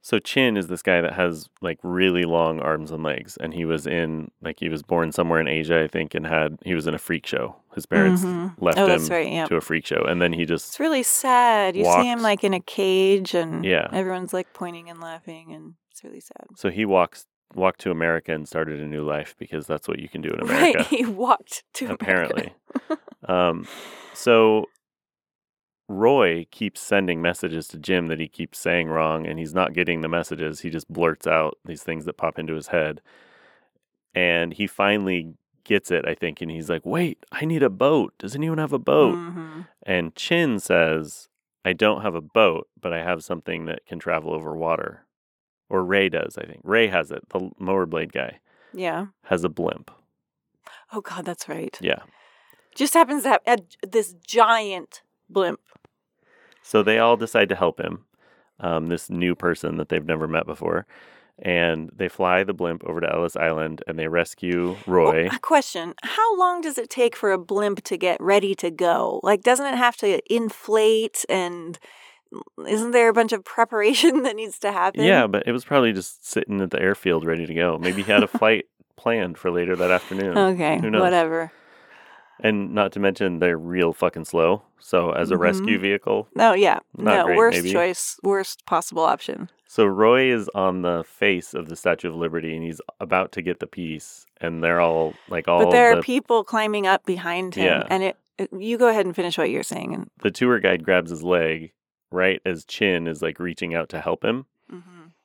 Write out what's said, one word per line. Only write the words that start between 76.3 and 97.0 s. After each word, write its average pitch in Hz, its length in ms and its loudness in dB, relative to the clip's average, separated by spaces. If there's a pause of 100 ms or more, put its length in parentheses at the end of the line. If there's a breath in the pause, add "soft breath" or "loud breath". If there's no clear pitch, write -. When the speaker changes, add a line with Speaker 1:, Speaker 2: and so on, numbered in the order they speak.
Speaker 1:
at 92 120 -2
the - 100 -2
airfield 92 440 2
ready 82 200 -2
to 82 80 -10
go. 82 240 0
Maybe 92 260 -2
he 104 80 0
had 104 120 6
a 101 40 0
Speaker 2:
<laughs> - 120 -8
Speaker 1:
flight 110 260 4 (320)
planned 98 400 -2
for 92 140 -2
later 87 260 0
that 90 140 2
afternoon. 92 460 0
Speaker 2:
Okay, 180 440 0
Speaker 1:
Who 220 80 -2
knows? 214 120 2
Speaker 2:
whatever. 165 500 2 (880 soft breath)
Speaker 1:
And 104 360 0
not 101 160 2
to - 80 -8
mention, 95 400 0
they're 87 180 2
real 85 360 0
fucking 82 320 -2
slow. 85 380 2 (160)
So 87 320 0
as 82 200 0
a 92 40 2
Speaker 2:
Mm-hmm. 87 80 2
Speaker 1:
rescue 95 360 2
vehicle, 101 480 0 (100)
Speaker 2:
Oh, 220 160 6
yeah. 190 260 4 (160)
Speaker 1:
not 214 240 4
Speaker 2:
No, 175 60 4
Speaker 1:
great, 180 120 2
Speaker 2:
worst 226 200 6
Speaker 1:
maybe. 175 140 -2
Speaker 2:
choice, 180 500 -2
worst 196 440 -2
possible 165 380 -2
option. - 460 -2 (160)
Speaker 1:
So - 200 4
Roy 113 480 6
is 110 200 -2
on 92 300 0
the 87 240 0
face 98 480 0
of 80 140 -6
the 82 60 -10
Statue 87 340 -2
of 82 60 -8
Liberty, 82 400 -4
and 82 80 -8
he's 80 160 -8 (200)
about 92 340 0
to 95 80 -8
get 85 180 -4
the - 80 -6
piece, - 580 -12 (140)
and 82 240 -4
they're 85 180 2
all, 82 320 2 (160)
like, 82 180 -4
all 87 180 6
Speaker 2:
But 87 60 4
there 240 220 8
Speaker 1:
the 85 60 4
Speaker 2:
are - 40 -4
people 240 400 0
climbing 214 420 -2
up 190 200 2